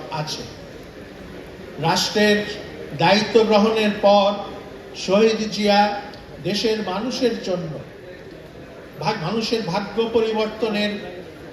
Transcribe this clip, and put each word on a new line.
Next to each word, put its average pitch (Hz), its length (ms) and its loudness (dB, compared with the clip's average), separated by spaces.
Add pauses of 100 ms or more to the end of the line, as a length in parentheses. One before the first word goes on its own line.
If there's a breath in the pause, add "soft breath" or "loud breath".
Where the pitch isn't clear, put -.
(120)
আছে। 151 300 -6 (1400)
রাষ্ট্রের 208 640 2 (540)
দায়িত্ব 214 460 6
গ্রহণের 214 480 4 (100)
পর 202 320 6 (640)
শহীদ 214 560 4
জিয়া 202 500 4 (420)
দেশের 214 400 0
মানুষের 208 600 -2
জন্য 175 360 -4 (1200)
ভাগ-, 156 240 -2
মানুষের 214 380 -2
ভাগ্য 202 520 -2
পরিবর্তনের, 208 1120 -2 (280)